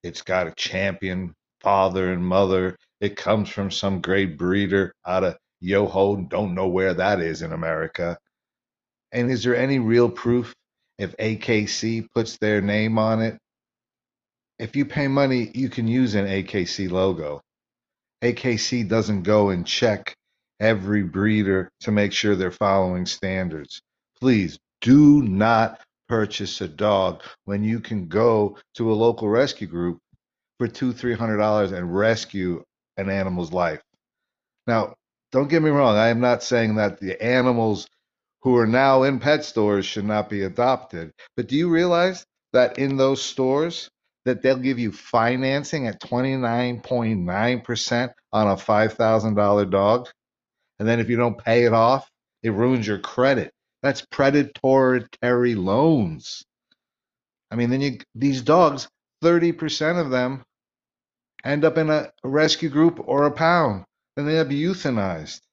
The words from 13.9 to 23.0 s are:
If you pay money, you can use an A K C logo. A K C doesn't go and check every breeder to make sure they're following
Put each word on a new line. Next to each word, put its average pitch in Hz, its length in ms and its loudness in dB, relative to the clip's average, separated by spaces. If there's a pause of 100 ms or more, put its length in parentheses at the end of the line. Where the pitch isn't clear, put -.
If 113 180 -8
you 143 80 0
pay 143 240 -2
money, 135 440 0
you 131 140 -4
can 113 220 -2
use 120 260 2
an 101 100 0
A 98 160 -2
K 92 220 -4
C 95 240 -6
logo. 87 540 -2 (800)
A 120 100 2
K 117 240 -2
C 120 280 -4
doesn't 104 400 -2
go 104 260 4
and 87 180 -2
check - 480 -2 (460)
every 104 420 0
breeder 95 680 0 (120)
to 113 100 -4
make 104 220 2
sure 104 200 0
they're 92 160 0
following 92 560 0